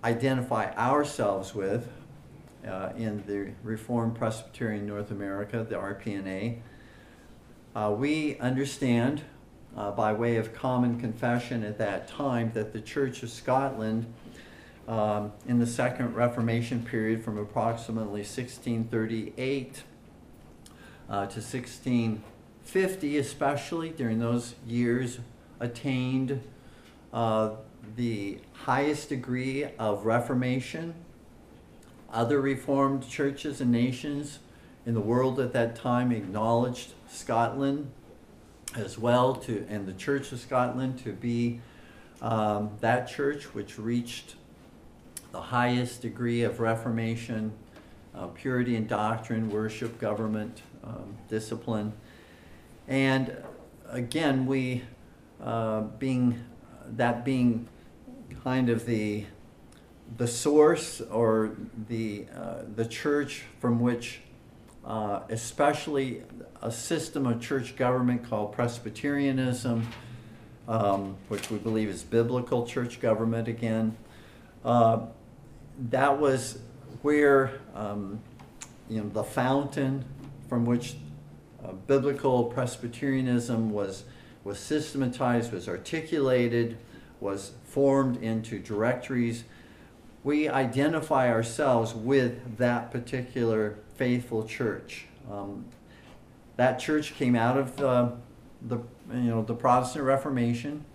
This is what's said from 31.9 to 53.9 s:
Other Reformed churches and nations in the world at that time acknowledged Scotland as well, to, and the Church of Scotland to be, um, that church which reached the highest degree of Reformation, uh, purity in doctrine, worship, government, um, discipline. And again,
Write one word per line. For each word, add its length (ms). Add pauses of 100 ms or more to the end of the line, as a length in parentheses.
Other 280
Reformed 680
churches 520
and 100
nations 720 (440)
in 100
the 60
world 380
at 140
that 240
time 340
acknowledged 840 (160)
Scotland 840 (840)
as 240
well, 380
to, 320
and 180
the 60
Church 400
of 80
Scotland 640
to 80
be, 480 (600)
um, 500 (100)
that 260
church 480
which 240
reached 560 (960)
the 100
highest 600
degree 400
of 160
Reformation, 920 (600)
uh, 140
purity 460
in 140
doctrine, 600
worship, 520
government, 640 (200)
um, 340 (120)
discipline. 640 (960)
And 480 (520)
again, 580